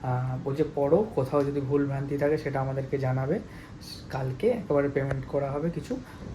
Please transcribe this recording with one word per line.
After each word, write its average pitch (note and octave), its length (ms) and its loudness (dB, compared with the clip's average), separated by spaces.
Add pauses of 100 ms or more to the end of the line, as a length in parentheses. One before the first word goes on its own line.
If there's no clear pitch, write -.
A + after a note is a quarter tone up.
আহ, B2+ 400 -2
বলছে, C#3 200 0 (120)
"পড়ো, D3+ 300 6 (100)
কোথাও C#3+ 280 2
যদি C#3+ 180 0
ভুল C#3+ 240 2
ভ্রান্তি C#3 320 -2
থাকে C#3+ 200 4
সেটা C#3 240 -2
আমাদেরকে C3+ 360 -2
জানাবে, C3 420 2 (680)
কালকে C3 400 0
একেবারে D3 400 2
পেমেন্ট C3+ 360 0
করা C#3 260 -2
হবে D3 180 0
কিছু, E3+ 280 -4 (360)